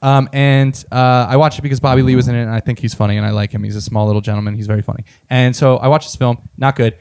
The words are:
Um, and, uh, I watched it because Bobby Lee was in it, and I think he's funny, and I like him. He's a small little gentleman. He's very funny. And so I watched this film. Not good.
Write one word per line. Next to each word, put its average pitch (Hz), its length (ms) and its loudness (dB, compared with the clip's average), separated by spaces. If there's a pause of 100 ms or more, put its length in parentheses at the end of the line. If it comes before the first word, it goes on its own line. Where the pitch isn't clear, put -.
Um, 135 300 4
and, 135 420 2 (160)
uh, 127 380 2
I 131 80 2
watched 151 220 2
it - 40 -10
because 135 160 -2
Bobby 131 240 2
Lee 127 140 2
was 127 100 2
in 123 80 0
it, 120 80 0
and 113 80 -4
I 113 100 -2
think 120 200 -4
he's 110 140 -4
funny, 104 220 0
and 104 80 -2
I 107 60 -2
like 104 220 -2
him. 104 100 -6
He's 101 140 -6
a 104 40 -8
small 107 260 -2
little 104 140 0
gentleman. 104 340 -4
He's 107 120 -8
very 107 160 0
funny. - 220 -8 (260)
And 127 240 2
so 131 220 2
I 123 120 -2
watched 151 200 2
this - 80 -14
film. 120 400 -2
Not 135 180 0
good. 113 260 -2